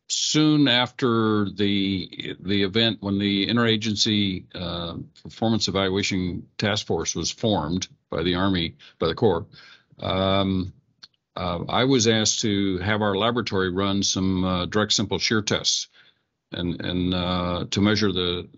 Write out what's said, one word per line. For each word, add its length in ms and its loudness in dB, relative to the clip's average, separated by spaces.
soon 600 4
after 840 2
the, 880 -2
the 240 0
event, 380 2
when 180 -2
the 280 0
Interagency, 1000 0
uh, 400 -8
Performance 460 -2
Evaluation 800 0
Task 300 -2
Force 260 -2
was 160 -4
formed 580 -2
by 140 -4
the 120 0
Army, 420 0
by 100 0
the 60 0
Corps, 320 2
um, 760 0
uh, 340 -4
I 140 2
was 240 4
asked 320 2
to 400 0
have 240 0
our 120 2
laboratory 540 0
run 320 0
some, 420 0
uh, 220 -2
direct 280 0
simple 260 -2
shear 240 0
tests 460 -2
and, 300 -4
and, 320 -2
uh, 580 -2
to 100 0
measure 300 2
the, 360 -4